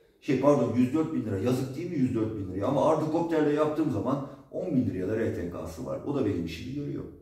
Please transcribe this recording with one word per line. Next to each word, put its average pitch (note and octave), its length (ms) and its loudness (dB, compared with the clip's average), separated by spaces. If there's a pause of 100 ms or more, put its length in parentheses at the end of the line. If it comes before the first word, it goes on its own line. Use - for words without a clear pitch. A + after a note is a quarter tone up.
(220)
Şey B2+ 200 2
pardon, C3 340 2
yüz B2 180 2
dört D#3 200 0
bin A2+ 120 -2
lira. G2+ 120 -2
Yazık B2+ 380 0
değil F3 160 -6
mi E3 60 -4
yüz A#2+ 180 2
dört G#2+ 220 0
bin F#2 140 -6
liraya? F#2+ 140 -2
Ama D3 200 2
Ardocopter'le D#3 680 2
yaptığım D3+ 380 2
zaman B2 360 0 (240)
on - 240 -2
bin B2+ 140 6
liraya F#2 180 -2
da A2 100 0
R A2+ 180 0
T F2 140 -4
K'sı E2 360 -8
var. - 220 -4
O D3 80 0
da B2 100 2
benim F2+ 200 0
işimi E2 300 -8
görüyor. C#3+ 280 -6 (180)